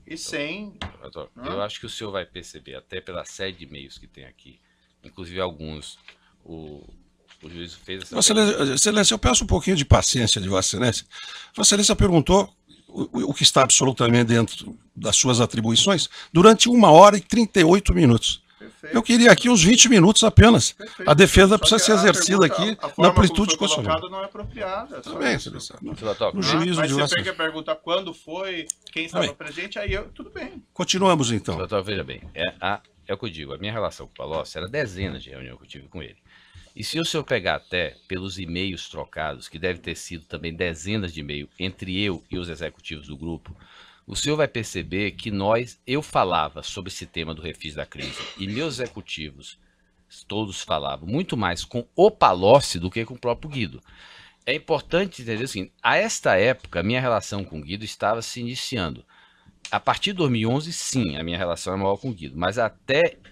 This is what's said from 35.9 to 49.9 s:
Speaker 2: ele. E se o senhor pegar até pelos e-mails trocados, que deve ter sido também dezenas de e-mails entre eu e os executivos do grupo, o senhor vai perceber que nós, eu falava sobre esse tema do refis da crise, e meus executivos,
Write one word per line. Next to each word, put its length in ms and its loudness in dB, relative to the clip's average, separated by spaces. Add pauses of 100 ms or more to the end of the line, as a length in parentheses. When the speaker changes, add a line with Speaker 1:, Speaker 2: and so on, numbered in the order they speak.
Speaker 2:
ele. 140 -20 (580)
E 80 -14
se 160 -6
o 60 -4
senhor 180 -4
pegar 320 -2
até 420 -6 (100)
pelos 320 -10
e-mails 500 -8
trocados, 580 -10
que 120 -16
deve 200 -6
ter 160 -12
sido 300 -16
também 280 -12
dezenas 600 -6
de 60 -12
e-mails 300 -12 (100)
entre 420 -8
eu 300 -6
e 60 -8
os 120 -10
executivos 580 -14
do 80 -14
grupo, 400 -12 (500)
o 120 -10
senhor 180 -2
vai 140 -2
perceber 600 -6
que 200 -12
nós, 560 -2
eu 140 -4
falava 600 -4
sobre 300 -12
esse 140 -14
tema 280 -10
do 80 -14
refis 340 -14
da 100 -10
crise, 320 -14 (200)
e 100 -10
meus 320 -8
executivos, 800 -14 (680)